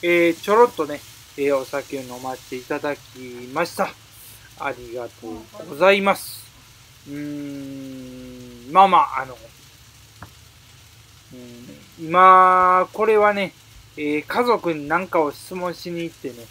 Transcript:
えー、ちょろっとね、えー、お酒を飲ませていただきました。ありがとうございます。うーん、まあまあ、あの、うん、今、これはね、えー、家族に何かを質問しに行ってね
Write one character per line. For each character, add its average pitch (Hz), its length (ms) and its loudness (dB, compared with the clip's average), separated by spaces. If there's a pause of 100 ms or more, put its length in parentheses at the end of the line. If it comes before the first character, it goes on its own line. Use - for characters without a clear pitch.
え 175 280 4
ー、 165 100 -6
ち - 100 -4
ょ 208 40 4
ろ 233 100 8
っ 240 100 -2
と 156 120 -6
ね、 143 120 -10 (380)
え 143 60 -4
ー、 143 160 2
お 131 80 -6
酒 139 320 -8
を - 20 -8
飲 123 220 -14
ま 131 120 -8
せ - 140 -18
て 135 80 -10
い 127 60 -10
た 147 160 -6
だ 143 180 -6
き - 40 -20 (520)
ま 165 140 -2
し - 100 -14
た。 - 140 -4 (680)
あ 143 140 -6
り 120 220 -16
が 120 140 -10
と 113 200 -18
う 110 400 -16
ご 143 80 -14
ざ 185 160 4
い 202 80 2
ま 196 160 2
す。 - 260 -14 (640)
う 143 60 -16
ー 135 1600 -14
ん、 - 20 -10
ま 185 120 8
あ 196 40 4
ま 180 100 4
あ、 131 220 0
あ 131 60 -8
の、 127 100 -16 (2000)
う 123 680 -20
ん、 160 40 -10
今、 185 880 8
こ 214 100 0
れ 214 140 4
は 208 160 4
ね、 196 180 -4 (460)
え - 20 -8 (200)
ー、 147 60 -14
家 233 180 -2
族 190 280 0
に 147 160 -8
何 175 180 -2
か 175 140 -2
を 143 120 0
質 - 220 -16
問 180 200 -6
し 175 160 -14
に 170 140 -8
行 160 80 -10
っ - 40 -20
て 139 140 -12
ね 117 60 -18 (140)